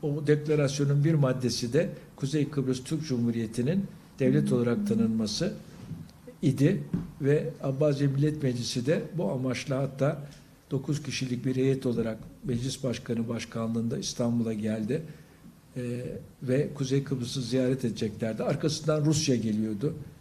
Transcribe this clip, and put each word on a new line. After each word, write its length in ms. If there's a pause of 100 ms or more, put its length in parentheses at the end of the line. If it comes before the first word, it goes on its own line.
O 240
deklarasyonun 760
bir 100
maddesi 600
de 160 (260)
Kuzey 340
Kıbrıs 340
Türk 240
Cumhuriyeti'nin 760 (340)
devlet 320
olarak 360
tanınması 680 (880)
idi 420 (380)
ve 280 (140)
Abbazya 460
Millet 340
Meclisi 420
de 180 (140)
bu 140
amaçla 460
hatta 500 (440)
dokuz 320
kişilik 420
bir 100
heyet 300
olarak 320 (260)
Meclis 400
Başkanı 460
başkanlığında 680
İstanbul'a 560
geldi. 480 (760)
Ee, 280 (380)
ve 300
Kuzey 300
Kıbrıs'ı 380
ziyaret 440
edeceklerdi. 580
Arkasından 600
Rusya 300
geliyordu. 580 (280)